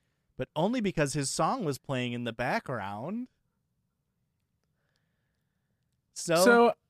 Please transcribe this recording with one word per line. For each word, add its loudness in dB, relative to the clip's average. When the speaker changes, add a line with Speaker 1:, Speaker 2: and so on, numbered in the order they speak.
Speaker 1:
but -8
only -2
because 0
his -4
song -2
was -4
playing -6
in -6
the -6
background. -8
So, -2
Speaker 2:
So, 8